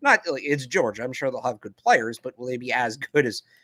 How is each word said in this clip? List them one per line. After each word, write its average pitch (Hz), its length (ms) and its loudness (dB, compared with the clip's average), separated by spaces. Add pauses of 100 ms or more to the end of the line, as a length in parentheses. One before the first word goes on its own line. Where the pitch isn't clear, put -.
Not, 269 280 4
like, 139 160 -4
it's 143 220 0
Georgia. 120 360 0
I'm 127 100 -6
sure 135 180 -4
they'll 113 100 -8
have 120 200 -4
good 98 160 -14
players, 117 420 2
but - 180 -12
will 123 100 -12
they 127 100 -4
be 123 140 -6
as 117 260 0
good 139 280 0
as 110 160 -4 (220)